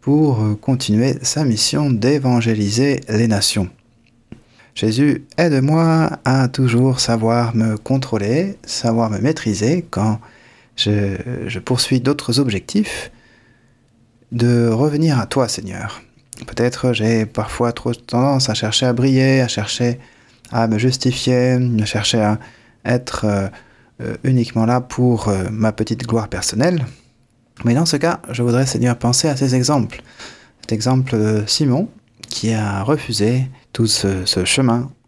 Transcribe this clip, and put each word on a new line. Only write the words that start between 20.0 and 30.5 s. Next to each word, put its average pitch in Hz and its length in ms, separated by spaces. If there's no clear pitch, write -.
à 113 180
me 110 100
justifier, 127 800
à 104 40
chercher 110 360
à 107 180
être, 123 400
euh, 101 240
euh, 113 240
uniquement 120 420
là 123 140
pour, 123 480
euh, 95 240
ma 107 180
petite 110 340
gloire 113 220
personnelle. 135 580
Mais 120 100
dans 127 120
ce 143 100
cas, 160 240
je 120 100
voudrais, 120 240
Seigneur, 120 320
penser 147 300
à 139 80
ces 131 180
exemples. 127 480